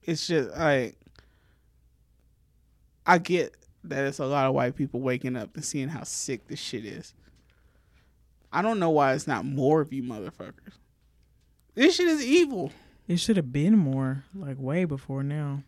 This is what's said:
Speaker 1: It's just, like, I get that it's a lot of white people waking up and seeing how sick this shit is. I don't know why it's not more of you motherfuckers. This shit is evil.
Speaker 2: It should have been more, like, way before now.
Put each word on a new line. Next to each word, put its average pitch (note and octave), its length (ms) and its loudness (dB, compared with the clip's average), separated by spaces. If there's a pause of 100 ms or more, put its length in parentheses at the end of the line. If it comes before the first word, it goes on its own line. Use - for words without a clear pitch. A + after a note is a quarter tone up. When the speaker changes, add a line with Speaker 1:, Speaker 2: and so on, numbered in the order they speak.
Speaker 1:
It's E3 240 -4
just, D3 320 0
like, C#3+ 400 0 (2000)
I F3+ 140 8
get E3+ 360 -2 (280)
that C#3 220 -4
it's C#3 140 -6
a C#3+ 60 -4
lot C3+ 220 2
of C3 80 2
white B2+ 200 0
people C3+ 260 -4
waking B2+ 340 -2
up A2 200 -10
and D3+ 80 -12
seeing C#3 260 -6
how D#3+ 140 -10
sick - 440 -8
this - 120 -12
shit G#2+ 260 -8
is. - 280 -16 (1400)
I D#3 100 0
don't G#3+ 180 0
know E3+ 100 2
why C#3+ 240 4
it's D3+ 140 -4
not C3+ 180 -2
more C#3+ 360 2
of D3 120 -4
you C3+ 100 -6
motherfuckers. - 720 -12 (1000)
This D#4+ 200 6
shit F4+ 120 2
is D4+ 180 2
evil. C4+ 460 4 (360)
Speaker 2:
It F3 100 0
should A3 200 2
have C#3 140 -2
been D#3+ 260 4
more, C3+ 460 0 (100)
like, D3 260 -10
way D3 260 -2
before C#3 380 -6
now. C#3+ 440 -4